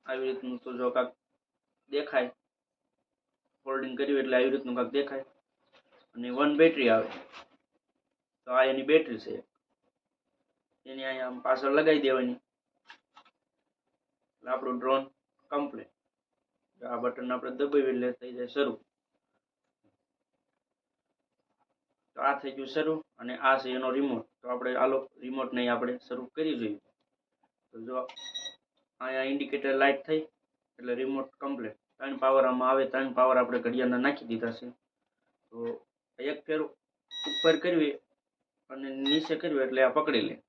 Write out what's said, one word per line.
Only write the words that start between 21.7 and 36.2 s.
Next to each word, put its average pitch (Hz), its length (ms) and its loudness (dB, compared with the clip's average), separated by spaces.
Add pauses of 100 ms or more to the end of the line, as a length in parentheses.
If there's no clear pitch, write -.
તો - 60 -14 (100)
આ 139 120 0
થઈ 135 160 -8
ગયું 135 200 -10
શરૂ 156 220 0 (220)
અને 123 140 -10 (140)
આ 131 120 6
છે 131 80 -8 (100)
એનો 131 200 -2
રિમોટ. 131 260 0 (160)
તો 120 80 -14
આપણે 127 320 -2
હાલો 135 180 4 (260)
રિમોટને 127 440 -4
આપણે 120 260 0 (120)
શરૂ 123 300 -10
કરી 156 260 -2
જોઈએ. 104 180 -4 (880)
તો 117 60 -20 (100)
જો 127 100 -6 (1040)
અહીંયા 131 320 -4
ઇન્ડિકેટર 139 480 -2
લાઇટ 139 260 4
થઈ 156 160 2 (560)
એટલે 123 220 -6
રિમોટ 135 300 -4 (100)
કમ્પ્લીટ. 127 380 -8 (180)
ત્રણ 135 260 -8
પાવર 135 240 6
આમાં 127 240 2
આવે, 135 220 4
ત્રણ 131 260 -2
પાવર 127 200 6
આપણે 123 260 2
ઘડિયાળના 123 400 0
નાખી 143 260 0
દીધા 117 280 -2
છે. 123 80 -14 (840)
તો 117 80 -16 (600)
એક 143 280 -6